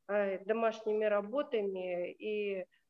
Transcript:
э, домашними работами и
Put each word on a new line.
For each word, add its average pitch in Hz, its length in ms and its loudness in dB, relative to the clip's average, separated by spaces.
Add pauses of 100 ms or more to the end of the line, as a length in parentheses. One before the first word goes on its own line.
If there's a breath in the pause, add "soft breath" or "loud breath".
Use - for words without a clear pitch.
э, 196 380 0
домашними 220 600 2
работами 202 1080 0
и 208 520 -4 (240 soft breath)